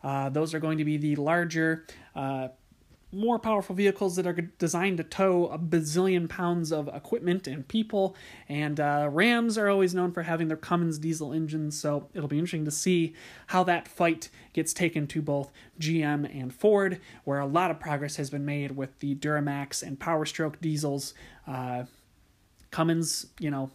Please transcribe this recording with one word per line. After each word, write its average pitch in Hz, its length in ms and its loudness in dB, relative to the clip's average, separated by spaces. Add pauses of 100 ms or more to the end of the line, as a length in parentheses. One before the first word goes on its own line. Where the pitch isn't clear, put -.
Uh, 139 260 -2
those 156 240 0
are 160 60 -2
going 156 180 0
to 156 80 0
be 151 120 2
the 147 200 0
larger, 160 680 2 (300)
uh, 135 340 -4 (600)
more 220 280 2
powerful 208 360 0
vehicles 196 400 2
that 180 120 0
are 175 60 0
g-, 170 160 -4 (100)
designed 175 380 2
to 165 60 -2
tow 180 440 4
a 156 100 -6
bazillion 170 720 2
pounds 175 420 0
of 151 180 0
equipment 180 580 -2
and 131 200 -8
people, 214 480 0 (320)
and, 147 320 -2
uh, 147 320 2
Rams 226 460 2
are 208 100 2
always 190 280 4
known 180 160 2
for 175 100 -4
having 165 260 0
their 156 80 0
Cummins 165 440 0
diesel 160 340 -4
engines, 156 460 -4
so 147 340 -2
it'll 147 160 -4
be 147 80 0
interesting 165 280 -2
to 147 60 -2
see 165 440 2 (320)
how 185 160 2
that 175 240 0
fight 165 420 0 (240)
gets 160 200 -2
taken 160 340 0
to 156 160 -4
both 143 280 -2 (280)
G 160 240 0
M 147 200 0
and 131 300 -8
Ford, 196 480 4 (220)
where 139 160 0
a 139 80 -2
lot 165 240 2
of 151 80 -4
progress 147 380 -4
has 143 120 -4
been 143 160 -4
made 143 280 -4
with 135 260 -8
the 143 160 -2
Duramax 143 680 -2
and 135 180 -10
Power 160 240 0
Stroke 156 380 -4
diesels. 147 540 -2 (320)
Uh, 127 380 -6 (840)
Cummins, 165 560 0 (140)
you 156 100 -2
know 135 260 -4